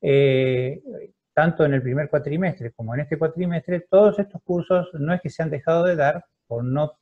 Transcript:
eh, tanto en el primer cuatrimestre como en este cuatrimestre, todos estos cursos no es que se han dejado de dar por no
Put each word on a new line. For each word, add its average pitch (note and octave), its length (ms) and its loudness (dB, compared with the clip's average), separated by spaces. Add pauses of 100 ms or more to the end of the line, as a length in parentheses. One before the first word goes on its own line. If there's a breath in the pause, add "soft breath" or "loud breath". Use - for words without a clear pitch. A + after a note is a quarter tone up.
eh, C3 800 2 (500)
tanto D#3+ 320 2
en C#3+ 100 2
el C3+ 80 0
primer C3+ 280 -4
cuatrimestre D3 640 -4
como A2+ 220 -8
en C#3 80 -4
este D3 140 -4
cuatrimestre, E3+ 720 -2
todos G3+ 300 6
estos G3 240 -6
cursos F3 520 -2
no D#3 200 -2
es F3+ 60 -4
que D3 100 -8
se D#3+ 140 -6
han D#3 60 -4
dejado D#3+ 340 0
de F3+ 100 2
dar D#3 300 0 (240)
por A#2 160 -6
no D3 380 -2